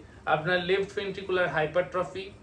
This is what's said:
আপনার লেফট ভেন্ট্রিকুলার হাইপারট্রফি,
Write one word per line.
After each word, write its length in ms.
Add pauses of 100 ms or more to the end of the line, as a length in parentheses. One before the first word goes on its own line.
(260)
আপনার 380
লেফট 340
ভেন্ট্রিকুলার 500
হাইপারট্রফি, 840 (120)